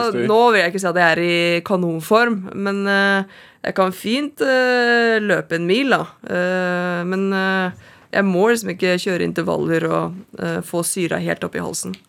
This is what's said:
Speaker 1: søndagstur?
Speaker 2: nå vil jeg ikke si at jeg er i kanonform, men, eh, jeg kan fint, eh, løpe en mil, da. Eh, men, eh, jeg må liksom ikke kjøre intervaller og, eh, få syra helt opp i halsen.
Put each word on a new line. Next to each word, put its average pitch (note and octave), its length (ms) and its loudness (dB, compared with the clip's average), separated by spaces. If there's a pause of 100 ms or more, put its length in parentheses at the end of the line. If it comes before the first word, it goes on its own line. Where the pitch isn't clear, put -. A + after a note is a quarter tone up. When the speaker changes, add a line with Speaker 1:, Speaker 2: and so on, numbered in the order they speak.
Speaker 1:
søndagstur? A#3 240 -2
Speaker 2:
nå G#3+ 60 4 (180)
vil G3 60 4
jeg F3 100 0
ikke F#3+ 100 -4
si G3 80 -2
at E3+ 80 0
jeg E3+ 140 4
er D#3+ 100 0
i E3+ 460 0
kanonform, F#3+ 680 2 (180)
men, G3+ 320 -4
eh, G3 520 0 (220)
jeg - 160 -4
kan F#3 160 2
fint, C#4 480 -4
eh, A#3+ 800 2
løpe E3+ 320 0
en E3+ 160 -2
mil, B3 240 2
da. E3 60 4 (260)
Eh, F3+ 800 -2
men, F#3+ 240 -2
eh, F#3+ 640 -2 (200)
jeg G3 140 2
må F#3 240 2
liksom A3 240 0
ikke F3+ 240 0
kjøre F3+ 240 -2
intervaller E3 640 0
og, E3 300 -2 (240)
eh, E3+ 260 -4
få E3+ 160 -4
syra E3 400 -2
helt E3+ 240 -4
opp F3 100 -8
i E3+ 60 -4
halsen. E3+ 320 -8 (160)